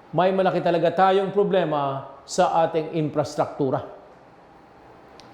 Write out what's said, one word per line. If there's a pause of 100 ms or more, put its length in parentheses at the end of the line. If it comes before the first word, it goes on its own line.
(160)
May
malaki
talaga
tayong
problema (160)
sa
ating
infrastruktura. (1500)